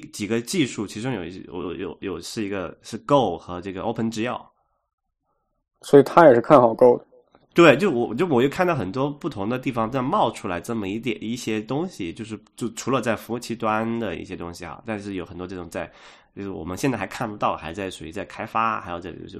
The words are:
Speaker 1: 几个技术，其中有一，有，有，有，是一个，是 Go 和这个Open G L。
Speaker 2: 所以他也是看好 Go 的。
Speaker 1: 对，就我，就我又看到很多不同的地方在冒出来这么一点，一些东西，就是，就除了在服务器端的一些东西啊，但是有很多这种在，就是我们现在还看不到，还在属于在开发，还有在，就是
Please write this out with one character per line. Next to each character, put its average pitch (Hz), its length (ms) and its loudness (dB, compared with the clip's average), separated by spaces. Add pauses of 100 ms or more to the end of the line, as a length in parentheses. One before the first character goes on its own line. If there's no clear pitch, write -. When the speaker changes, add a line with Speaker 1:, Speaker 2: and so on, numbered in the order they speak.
(100)
Speaker 1:
几 - 160 -6
个 113 120 0
技 139 280 0
术， 110 200 -6
其 104 140 -12
中 127 100 -6
有 98 140 -4
一， 90 220 -12
有， 87 280 -8
有， 76 280 -10
有， 87 180 -8
是 107 240 -8
一 98 60 -6
个， 92 320 -8
是 - 160 -12
Go 110 400 0
和 90 200 -12
这 92 140 -10
个 92 80 -10
Open 113 300 -4
G 110 160 -6
L。 123 120 -8 (1400)
Speaker 2:
所 - 180 8
以 139 40 12
他 165 260 8
也 127 60 10
是 120 80 6
看 143 180 8
好 117 140 6
Go 123 240 8
的。 - 60 -16 (500)
Speaker 1:
对， 160 240 10
就 196 120 2
我， 117 240 -2
就 156 120 0
我 127 160 4
又 139 80 4
看 180 160 0
到 175 80 0
很 95 180 -4
多 135 180 -2
不 143 200 -8
同 101 180 -6
的 123 100 -2
地 127 140 -4
方 113 180 -2
在 127 120 -2
冒 151 280 2
出 - 160 -12
来 87 140 -4
这 117 160 -6
么 101 120 -4
一 104 100 -4
点， 120 260 -4
一 110 100 -6
些 110 240 -4
东 131 300 -4
西， 85 240 -8
就 117 100 -14
是， 107 160 -10 (160)
就 120 180 -6
除 - 180 -6
了 131 100 2
在 113 160 -2
服 - 160 -10
务 120 60 -4
器 117 180 -8
端 113 420 -2
的 98 180 -4
一 80 60 -10
些 90 140 -12
东 85 160 -10
西 85 100 -16
啊， 82 220 -14
但 107 160 -6
是 101 140 -10
有 87 100 -6
很 85 140 -14
多 90 80 -8
这 92 100 -12
种 87 140 -10
在， 85 200 -8 (460)
就 101 60 -10
是 98 80 -8
我 87 120 -10
们 87 140 -8
现 139 160 0
在 110 60 -4
还 98 80 -4
看 - 200 -6
不 107 120 -8
到， 107 180 0
还 80 160 -12
在 95 180 -6
属 - 140 -14
于 80 80 -12
在 95 140 -10
开 - 180 -12
发， 113 340 -2
还 90 140 -10
有 87 80 -8
在， 87 100 -12
就 85 160 -14
是 87 140 -16